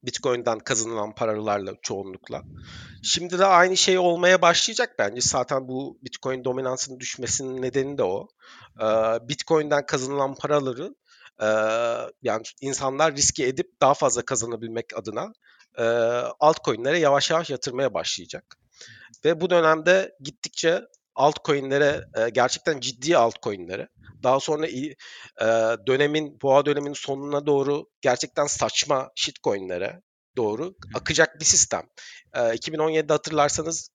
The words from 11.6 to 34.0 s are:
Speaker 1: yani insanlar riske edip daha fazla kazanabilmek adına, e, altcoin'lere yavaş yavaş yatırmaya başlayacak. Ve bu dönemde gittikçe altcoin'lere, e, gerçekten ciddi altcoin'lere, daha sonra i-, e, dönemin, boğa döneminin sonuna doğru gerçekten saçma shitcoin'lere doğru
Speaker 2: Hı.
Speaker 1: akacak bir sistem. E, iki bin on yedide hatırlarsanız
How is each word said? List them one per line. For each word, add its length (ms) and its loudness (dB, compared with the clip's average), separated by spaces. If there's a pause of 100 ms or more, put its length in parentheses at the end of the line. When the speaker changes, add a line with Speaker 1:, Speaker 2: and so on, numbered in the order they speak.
Speaker 1:
yani 200 -2 (180)
insanlar 560 0
riske 300 0
edip 340 -4
daha 140 6
fazla 300 0
kazanabilmek 760 -6
adına, 340 -8 (460)
e, 60 0 (560)
altcoin'lere 580 2
yavaş 320 4
yavaş 200 0
yatırmaya 440 -4
başlayacak. 640 -8 (680)
Ve 160 2
bu 100 -2
dönemde 680 4
gittikçe 600 -4 (340)
altcoin'lere, 880 2 (100)
e, 140 0
gerçekten 520 0
ciddi 360 0
altcoin'lere, 720 0 (340)
daha 180 4
sonra 280 -2
i-, 280 -8 (440)
e, 60 0 (400)
dönemin, 560 0
boğa 240 6
döneminin 260 -2
sonuna 540 -6
doğru 440 0 (100)
gerçekten 460 0
saçma 680 -2
shitcoin'lere 880 -4 (340)
doğru 280 -2
Speaker 2:
Hı. 340 -12
Speaker 1:
akacak 420 0
bir 40 -10
sistem. 380 2 (520)
E, 200 2
iki 180 -8
bin 60 -6
on 120 2
yedide 220 0
hatırlarsanız 840 -2